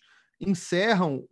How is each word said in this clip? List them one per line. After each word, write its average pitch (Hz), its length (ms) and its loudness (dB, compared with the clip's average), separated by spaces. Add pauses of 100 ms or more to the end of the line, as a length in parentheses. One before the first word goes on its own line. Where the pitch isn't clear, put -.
(400)
encerram 180 920 0